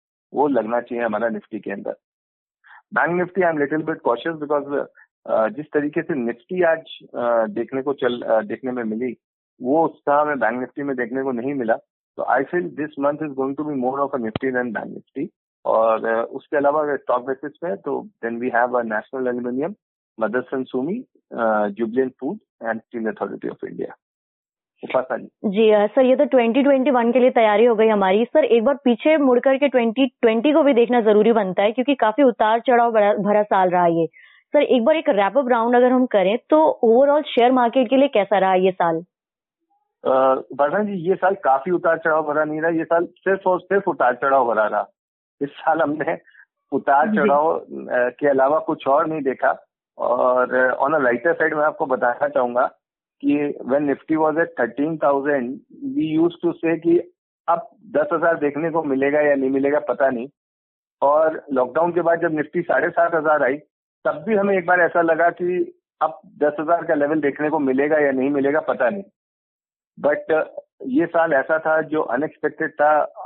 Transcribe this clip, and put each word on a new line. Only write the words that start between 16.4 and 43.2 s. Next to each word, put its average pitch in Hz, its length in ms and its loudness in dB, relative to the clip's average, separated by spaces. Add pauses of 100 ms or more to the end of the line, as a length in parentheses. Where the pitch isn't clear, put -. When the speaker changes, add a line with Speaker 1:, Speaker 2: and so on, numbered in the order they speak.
Speaker 1:
अलावा 143 240 2
अगर 147 160 -2
स्टॉक 123 300 -4
बेसिस 135 260 -8 (100)
पे 170 60 -6
है, 196 80 -6
तो 131 300 -8 (180)
then 117 180 -6
we 123 120 -4
have 120 160 0
a 123 140 -2
National 123 480 -6
Aluminium, 123 420 -6 (460)
Motherson 123 440 -4 (120)
Sumi, 175 260 -4 (300)
अ, 110 360 0
Jubilant 117 420 -4
Food 143 280 -8 (260)
and 113 120 -4
Steel 110 360 -8
Authority 101 380 -8
of - 200 -12
India। - 200 -10 (960)
उपासना 127 320 -4
जी। 107 120 -14 (160)
Speaker 2:
जी, 214 260 2
अ, 208 160 4
सर, 262 160 0
ये 254 140 4
तो 277 80 2
ट्वेंटी 247 380 2
ट्वेंटी 269 280 2
वन 240 220 2
के 262 60 2
लिए 247 120 4
तैयारी 220 340 4
हो 240 100 4
गई 220 140 4
हमारी। 202 360 2
सर, 302 200 2
एक 226 200 2
बार 277 100 2
पीछे 269 420 2
मुड़ 254 240 4
करके 269 280 2
ट्वेंटी 240 380 0
ट्वेंटी 233 460 2
को 311 100 4
भी 285 120 4
देखना 240 260 4
जरूरी 214 320 4
बनता 196 300 0
है, 220 100 2
क्योंकि 254 220 -2
काफी 220 280 2
उतार 233 380 2
चढ़ाव 240 320 2
भरा, 208 220 4
भरा 208 280 2
साल 190 280 2
रहा 175 160 2
ये। 165 200 2 (460)
सर, 294 100 4
एक 240 220 2
बार 311 120 4
एक 320 120 -2
रैप 196 300 2
अप 254 100 2
राउंड 240 280 2
अगर 247 160 4
हम 254 140 2
करें, 202 320 2 (120)
तो 311 340 4
overall 277 400 4
शेयर 247 280 2
मार्केट 240 380 2
के 269 60 4
लिए 277 120 4
कैसा 202 300 0
रहा 190 160 2
ये 185 160 4
साल? 170 340 -2 (1000)
Speaker 1:
अ, 127 60 0 (500)
वर्धन 170 260 0
जी, 202 60 -6
ये 180 220 -2
साल 185 200 0
काफी 139 360 0
उतार 165 280 0
चढ़ाव 160 240 0
भरा 151 220 -2
नहीं 151 160 -4
रहा, 165 100 0
ये 165 140 -2
साल 165 200 0
सिर्फ 190 420 -4